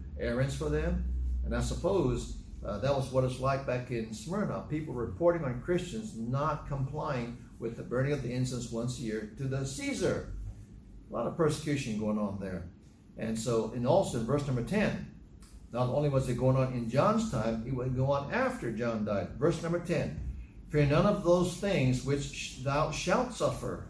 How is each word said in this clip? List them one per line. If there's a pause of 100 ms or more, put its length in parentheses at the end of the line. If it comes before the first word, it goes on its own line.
(180)
errands
for
them. (400)
And
I
suppose, (260)
uh,
that
was
what
it's
like
back
in
Smyrna,
people
reporting
on
Christians
not
complying (200)
with
the
burning
of
the
incense
once
a
year
to
the
Caesar. (720)
A
lot
of
persecution
going
on
there. (500)
And
so,
and
also
in
verse
number
ten, (680)
not
only
was
it
going
on
in
John's
time,
it
would
go
on
after
John
died.
Verse
number
ten, (480)
"Fear
none
of
those
things
which
sh-,
thou
shalt
suffer.